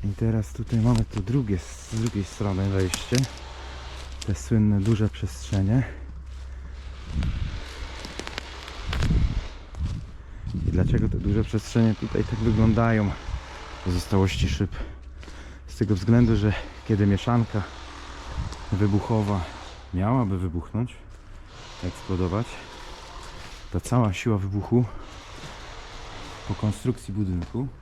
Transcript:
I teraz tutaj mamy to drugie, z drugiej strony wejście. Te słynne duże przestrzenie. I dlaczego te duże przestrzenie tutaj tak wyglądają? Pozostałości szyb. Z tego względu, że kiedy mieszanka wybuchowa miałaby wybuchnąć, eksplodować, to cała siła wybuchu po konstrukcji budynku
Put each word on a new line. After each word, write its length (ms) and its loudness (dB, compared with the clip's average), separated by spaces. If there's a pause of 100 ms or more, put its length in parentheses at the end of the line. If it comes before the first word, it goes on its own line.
I 40 0
teraz 460 0
tutaj 260 0
mamy 260 6
to 140 -4
drugie, 400 2
z 360 -10
drugiej 280 0
strony 460 0
wejście. 480 2 (1080)
Te 80 0
słynne 460 4
duże 280 4
przestrzenie. 720 0 (4000)
I 160 0
dlaczego 380 4
te 80 0
duże 260 4
przestrzenie 520 4
tutaj 280 0
tak 160 -2
wyglądają? 720 6 (720)
Pozostałości 640 4
szyb. 260 0 (920)
Z 80 -12
tego 200 4
względu, 420 6
że 160 4 (340)
kiedy 200 6
mieszanka 540 4 (1080)
wybuchowa 720 2 (500)
miałaby 440 2
wybuchnąć, 580 -2 (880)
eksplodować, 640 0 (1200)
to 100 0
cała 320 4
siła 240 2
wybuchu 480 2 (1600)
po 80 -2
konstrukcji 580 0
budynku 540 -2 (140)